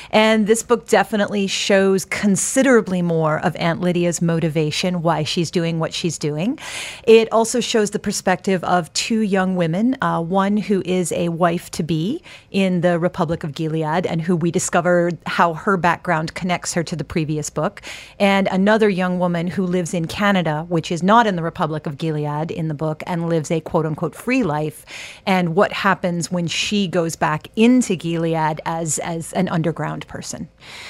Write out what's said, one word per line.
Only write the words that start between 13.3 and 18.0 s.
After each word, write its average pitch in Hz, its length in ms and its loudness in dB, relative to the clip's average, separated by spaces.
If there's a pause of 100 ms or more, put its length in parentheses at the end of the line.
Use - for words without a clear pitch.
of 147 100 -6
Gilead, 160 520 -2
and 165 160 -2
who 175 140 0
we 165 160 0
discover 175 600 2 (140)
how 170 280 2
her 196 220 -2
background 170 600 0
connects - 380 -4
her 170 100 0
to 170 120 -6
the 151 80 -6
previous 151 460 -4
book, 160 320 -4 (360)